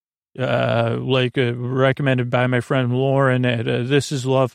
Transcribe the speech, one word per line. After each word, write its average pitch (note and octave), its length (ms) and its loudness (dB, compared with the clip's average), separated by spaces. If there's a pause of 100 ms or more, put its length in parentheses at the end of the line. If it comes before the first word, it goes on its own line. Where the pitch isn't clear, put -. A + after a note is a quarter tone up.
(380)
uh, A#2+ 640 0
like, B2+ 360 0
uh, A#2+ 200 0
recommended B2+ 760 0
by B2 160 2
my B2 140 0
friend B2+ 340 -2
Lauren C3 500 2
at, A#2 220 -2
uh, B2 160 -2
This C3+ 300 0
Is B2+ 120 -4
Love C3 300 0